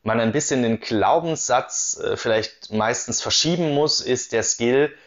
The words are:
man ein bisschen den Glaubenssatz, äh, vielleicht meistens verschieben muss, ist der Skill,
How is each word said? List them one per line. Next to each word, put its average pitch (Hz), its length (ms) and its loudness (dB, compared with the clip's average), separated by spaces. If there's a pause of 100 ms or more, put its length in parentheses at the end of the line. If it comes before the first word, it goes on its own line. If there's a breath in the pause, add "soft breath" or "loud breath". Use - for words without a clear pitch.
man 110 180 0
ein 113 120 2
bisschen 139 300 0
den 113 180 0
Glaubenssatz, 131 1200 0
äh, - 180 -2
vielleicht - 560 -2
meistens 113 500 -2
verschieben 160 520 0
muss, 147 260 2
ist - 320 -2
der 113 100 0
Skill, 131 520 2 (120)